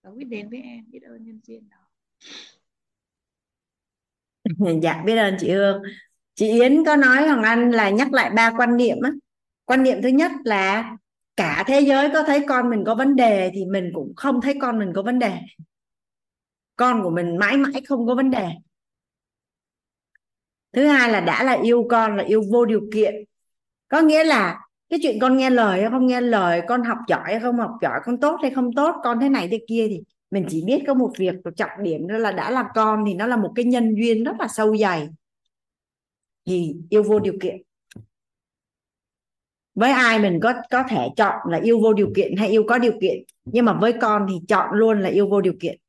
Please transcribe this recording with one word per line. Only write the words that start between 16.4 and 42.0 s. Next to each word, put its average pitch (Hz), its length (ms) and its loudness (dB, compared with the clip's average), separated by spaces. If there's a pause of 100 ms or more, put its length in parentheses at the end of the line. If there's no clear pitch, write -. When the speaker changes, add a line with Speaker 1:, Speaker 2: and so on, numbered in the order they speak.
Speaker 2:
Con 240 260 2
của 180 80 -2
mình 170 260 -2
mãi 208 200 2
mãi 277 320 0
không 240 180 -2
có 247 80 0
vấn 262 160 2
đề. 202 180 -2 (2250)
Thứ 269 140 4
hai 254 260 4
là 202 80 2
đã 170 240 0
là 262 80 2
yêu 233 380 2
con 220 260 2
là 196 80 -2
yêu 220 260 2
vô 240 140 4
điều 214 280 -2
kiện. 214 220 0 (720)
Có 285 120 2
nghĩa 311 240 4
là 220 360 0 (320)
cái 320 100 -2
chuyện 247 180 0
con 254 160 4
nghe 262 140 2
lời 214 300 2
hay 220 100 0
không 254 160 0
nghe 247 140 0
lời, 190 480 0
con 240 140 0
học 233 160 -4 (100)
giỏi 160 160 0
hay 214 160 -4
không 240 160 -2
học 233 140 -2 (120)
giỏi, 143 220 -2
con 247 160 -4
tốt 302 220 0
hay 277 80 -2
không 247 220 -2
tốt, 294 300 0
con 233 180 -2
thế 277 80 2
này 226 220 0
thế 214 180 -4
kia 226 220 0
thì 175 120 -8 (280)
mình 185 180 -2
chỉ 160 180 -4
biết 277 200 0
có 277 80 0
một 247 240 0
việc 185 160 -2 (220)
trọng 196 140 -4 (120)
điểm 160 260 -4
đó 214 100 -4
là 214 140 -2
đã 175 180 -6
là 254 140 -2 (100)
con 214 320 0
thì 202 80 -2
nó 196 120 -4
là 247 100 0
một 202 200 -2
cái 240 80 -2
nhân 233 300 2
duyên 226 300 0
rất 294 140 -4
là - 100 -6
sâu 220 280 0
dày. 180 320 -2 (1400)
Thì 175 280 -4 (160)
yêu 208 120 4
vô 208 160 2
điều 196 220 -2
kiện. 185 160 -6 (2250)
Với 240 160 2
ai 247 280 2
mình 185 240 2
có, 240 120 2 (160)
có 254 180 0
thể 151 280 -2
chọn 196 340 -2
là 170 80 0
yêu 233 220 2
vô 220 120 4
điều 202 240 2